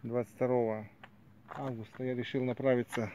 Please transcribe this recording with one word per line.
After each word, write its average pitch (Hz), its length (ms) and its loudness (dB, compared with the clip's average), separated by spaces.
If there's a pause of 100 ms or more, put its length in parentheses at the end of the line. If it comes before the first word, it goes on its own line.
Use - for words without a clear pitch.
двадцать 117 320 -2
второго 117 520 2 (640)
августа, 127 560 -6
я 127 100 0
решил 123 300 0
направиться 123 720 2